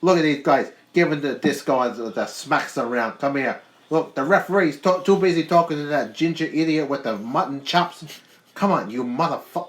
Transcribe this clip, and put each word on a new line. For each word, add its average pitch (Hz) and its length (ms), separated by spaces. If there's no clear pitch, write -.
Look 180 160
at 165 40
these 147 200
guys 135 280
giving 156 280
the, 139 140
this - 280
guy 127 260
the, 113 220
the 123 160
smacks - 520
around. 117 400
Come 139 180
here. 127 240
Look, 160 240
the 139 100
referee's 180 560
to-, 185 240
too 196 120
busy 170 280
talking 165 320
to 147 100
that 139 280
ginger 160 320
idiot 156 420
with 139 160
the 110 120
mutton 139 480
chops. 175 400
Come 196 160
on, 113 200
you 123 140
motherfucker. 143 640